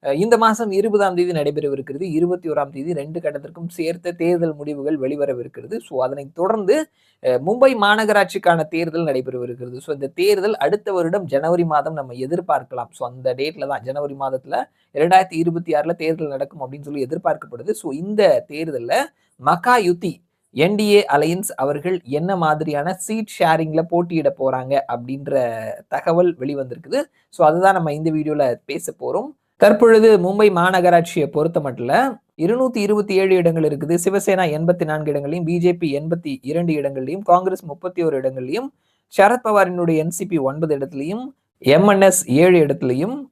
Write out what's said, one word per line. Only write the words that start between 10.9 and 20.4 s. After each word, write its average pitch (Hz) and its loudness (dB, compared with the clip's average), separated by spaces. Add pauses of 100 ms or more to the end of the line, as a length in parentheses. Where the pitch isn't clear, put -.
வருடம் 175 -2
ஜனவரி 160 0
மாதம் 156 -2
நம்ம 131 -10
எதிர்பார்க்கலாம். 131 -4
So, 123 -10
அந்த 127 -4
டேட்ல 147 -6
தான், 135 -6
ஜனவரி 139 -8
மாதத்துல 135 -6 (300)
இரண்டாயிரத்தி 180 4
இருபத்தி 165 -2
ஆறுல 151 0
தேர்தல் 160 -4
நடக்கும் 139 -8
அப்படின்னு 143 -16
சொல்லி 143 -6
எதிர்பார்க்கப்படுது. 151 -6
So, 175 -6
இந்த 180 2
தேர்தல்ல 147 -6 (500)
மகாயுதி 175 0 (340)